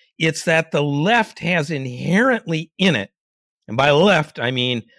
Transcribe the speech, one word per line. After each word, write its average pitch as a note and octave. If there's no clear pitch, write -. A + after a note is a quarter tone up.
It's D#3+
that E3
the D3
left E3
has E3
inherently D#3+
in F#3
it, G2+
and A2+
by C#3+
left, D#3
I B2
mean B2